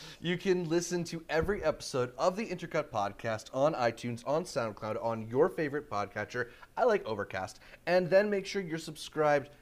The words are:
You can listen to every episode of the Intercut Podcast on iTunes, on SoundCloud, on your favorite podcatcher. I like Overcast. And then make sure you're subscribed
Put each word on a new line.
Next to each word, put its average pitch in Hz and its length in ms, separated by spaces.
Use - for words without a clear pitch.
You 175 140
can 180 320
listen 170 360
to 170 260
every 165 340
episode 131 540
of 180 180
the 220 100
Intercut 165 440
Podcast 107 640
on 143 200
iTunes, 120 520
on 156 180
SoundCloud, 110 580
on 113 260
your 139 200
favorite 151 420
podcatcher. 107 580
I 196 80
like 214 220
Overcast. 98 540
And 180 220
then 196 220
make 196 160
sure 196 160
you're 165 160
subscribed 151 680